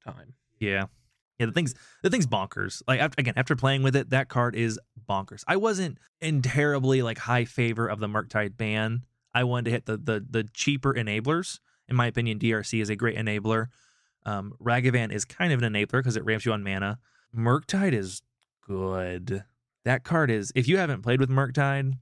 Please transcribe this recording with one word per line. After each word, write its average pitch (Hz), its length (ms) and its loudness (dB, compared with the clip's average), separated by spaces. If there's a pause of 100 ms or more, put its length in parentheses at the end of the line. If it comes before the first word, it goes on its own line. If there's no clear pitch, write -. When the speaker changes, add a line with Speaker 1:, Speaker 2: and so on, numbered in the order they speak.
Speaker 1:
time. - 300 -16 (260)
Speaker 2:
Yeah. 98 280 0 (500)
Yeah, 117 80 2
the 113 60 -2
thing's, 160 220 0 (280)
the 180 80 6
thing's 196 180 2
bonkers. 98 580 -4
Like, 127 140 2
af-, 151 180 0
again, 120 180 0
after 131 200 0
playing 135 260 2
with 135 140 4
it, 135 140 0
that 131 180 2
card 120 260 0
is 113 240 0 (280)
bonkers. 98 420 -4
I 180 80 4
wasn't 196 420 0 (220)
in 156 220 2
terribly, 131 600 2
like, 113 160 -2
high 120 260 0
favor 117 440 -2
of 107 100 -4
the 107 80 -4
Murktide 104 500 -2
ban. 110 480 -2 (300)
I 120 100 4
wanted 120 220 0
to 113 60 0
hit 120 140 -2
the, 110 120 -2
the, 107 320 -2
the 113 140 -2 (100)
cheaper 139 400 0
enablers. 117 640 -2 (300)
In 127 80 0
my 120 100 2
opinion, 113 320 -2
D 113 160 2
R 104 80 -2
C 110 180 -2
is 104 80 -2
a 107 80 -2
great 113 220 -2
enabler. 110 480 0 (580)
Um, 101 360 -6
Ragavan 120 520 2
is 107 140 -4
kind 175 260 -2
of 123 100 2
an 113 120 0
enabler 104 280 0
'cause 117 140 0
it 104 80 -4
ramps 110 220 0
you 110 60 2
on 104 120 -2
mana. 98 340 -2 (380)
Murktide 151 560 2
is 95 300 -4 (440)
good. 95 800 -4 (400)
That 123 200 0
card 156 260 2
is, 107 240 0
if 127 140 2
you 185 100 4
haven't 139 240 -2
played 123 180 2
with 131 100 2
Murktide, 135 720 0